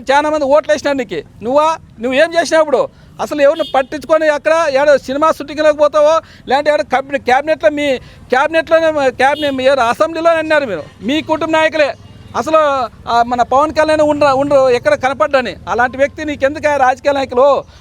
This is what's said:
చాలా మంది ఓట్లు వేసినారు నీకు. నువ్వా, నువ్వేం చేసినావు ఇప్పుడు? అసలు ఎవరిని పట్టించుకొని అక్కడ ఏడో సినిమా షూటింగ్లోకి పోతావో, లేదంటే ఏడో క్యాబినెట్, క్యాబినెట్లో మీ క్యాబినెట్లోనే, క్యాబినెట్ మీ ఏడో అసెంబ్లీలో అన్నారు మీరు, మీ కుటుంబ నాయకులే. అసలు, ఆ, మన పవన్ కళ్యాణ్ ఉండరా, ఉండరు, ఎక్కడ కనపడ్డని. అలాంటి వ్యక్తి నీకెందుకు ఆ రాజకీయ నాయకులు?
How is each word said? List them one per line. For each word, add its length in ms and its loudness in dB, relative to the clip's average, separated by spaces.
చాలా 180 2
మంది 140 -2
ఓట్లు 280 2
వేసినారు 240 -2
నీకు. 240 -6
నువ్వా, 240 2
నువ్వేం 340 0
చేసినావు 280 0
ఇప్పుడు? 440 -2
అసలు 200 -4
ఎవరిని 220 2
పట్టించుకొని 540 -2
అక్కడ 260 0
ఏడో 180 4
సినిమా 340 -2
షూటింగ్లోకి 460 -2
పోతావో, 360 2
లేదంటే 240 0
ఏడో 100 0
క్యాబినెట్, 420 -4
క్యాబినెట్లో 460 0
మీ 160 -4
క్యాబినెట్లోనే, 800 0
క్యాబినెట్ 440 -2
మీ 100 -6
ఏడో 180 2
అసెంబ్లీలో 480 0
అన్నారు 360 0
మీరు, 160 -8
మీ 200 -2
కుటుంబ 280 -4
నాయకులే. 440 0
అసలు, 240 0
ఆ, 120 2
మన 200 -2
పవన్ 300 0
కళ్యాణ్ 280 2
ఉండరా, 340 2
ఉండరు, 340 2
ఎక్కడ 260 2
కనపడ్డని. 640 -2
అలాంటి 280 -2
వ్యక్తి 280 -2
నీకెందుకు 440 -2
ఆ 80 0
రాజకీయ 360 0
నాయకులు? 520 0